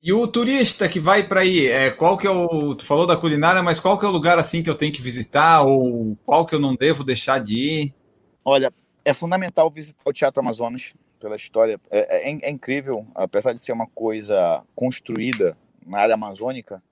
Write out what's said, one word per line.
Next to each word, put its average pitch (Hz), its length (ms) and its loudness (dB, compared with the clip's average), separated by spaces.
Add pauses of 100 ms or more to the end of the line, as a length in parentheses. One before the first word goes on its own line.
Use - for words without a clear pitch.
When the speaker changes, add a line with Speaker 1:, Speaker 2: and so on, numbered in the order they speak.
Speaker 1:
E 170 120 -2
o 226 160 2
turista 240 600 0
que 175 120 -4
vai 196 260 2
pra 190 140 2
aí, 185 260 2
é, 131 240 2
qual 170 260 2
que 196 80 -8
é 196 60 2
o, 165 460 0
tu - 80 -16
falou 147 200 2
da 175 120 2
culinária, 165 480 2
mas 170 160 0
qual 190 180 2
que 208 80 -2
é - 20 2
o 196 40 0
lugar, 170 260 2
assim, 170 240 -2
que 160 80 -4
eu 143 60 -2
tenho 151 160 -2
que 139 100 -10
visitar, 139 600 2
ou 123 640 2
qual 165 220 2
que 165 80 -6
eu 147 60 0
não 135 160 0
devo 143 260 0
deixar 131 380 -2
de 107 140 -6
ir? 147 400 -4 (500)
Speaker 2:
Olha, 135 280 2 (320)
é - 80 2
fundamental 170 560 0
visitar 151 360 -14
o 151 80 -2
Teatro 139 280 -2
Amazonas, 120 540 -6 (240)
pela 107 160 -10
história. 110 460 0 (100)
É, 98 400 0
é, 151 180 -8
é - 0 -
incrível, 135 640 -6
apesar 104 400 -2
de 117 60 -8
ser - 140 -10
uma 117 160 -6
coisa 104 760 -2 (100)
construída 117 840 -4 (260)
na 95 140 -8
área 110 160 2
amazônica 107 680 -10 (120)